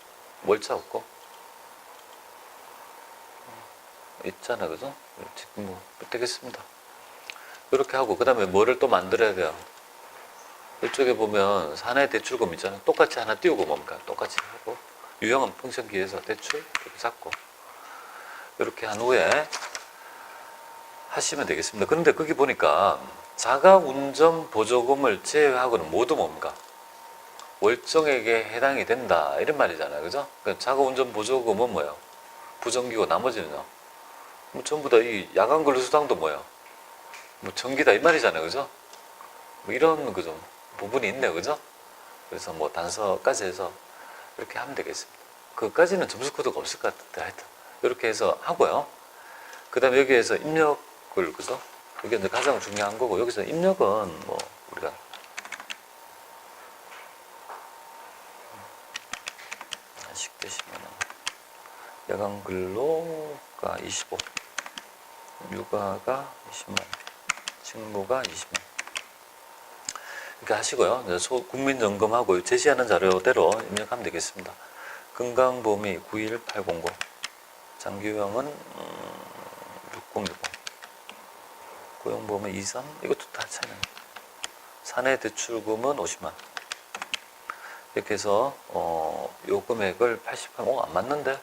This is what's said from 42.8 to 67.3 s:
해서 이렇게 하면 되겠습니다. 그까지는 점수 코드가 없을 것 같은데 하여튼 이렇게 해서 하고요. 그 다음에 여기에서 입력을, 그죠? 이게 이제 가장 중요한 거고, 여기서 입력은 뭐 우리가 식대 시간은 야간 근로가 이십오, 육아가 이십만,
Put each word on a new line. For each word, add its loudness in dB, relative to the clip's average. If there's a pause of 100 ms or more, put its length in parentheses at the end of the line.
해서 -6 (640)
이렇게 -12
하면 -8
되겠습니다. -10 (360)
그까지는 4
점수 -6
코드가 -2
없을 -8
것 -2
같은데 -12
하여튼 -10 (380)
이렇게 0
해서 2
하고요. 2 (840)
그 -2
다음에 6
여기에서 6
입력을, 0
그죠? -6 (420)
이게 -2
이제 0
가장 2
중요한 -4
거고, 0
여기서 -2
입력은 2
뭐 -4 (340)
우리가 -8 (4000)
식대 -10
시간은 -12 (1300)
야간 -4
근로가 -4
이십오, -8 (1300)
육아가 -4 (160)
이십만, -12 (880)